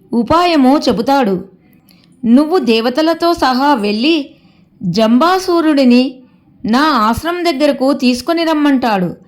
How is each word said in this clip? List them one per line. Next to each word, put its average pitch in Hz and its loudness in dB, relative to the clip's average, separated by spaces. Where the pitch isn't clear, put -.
ఉపాయము 285 2
చెబుతాడు. 233 -2
నువ్వు 302 2
దేవతలతో 302 0
సహా 277 0
వెళ్ళి 233 -2
జంబాసూరుడిని 269 2
నా 226 0
ఆశ్రమం 302 -2
దగ్గరకు 277 0
తీసుకొని 285 -2
రమ్మంటాడు. 254 0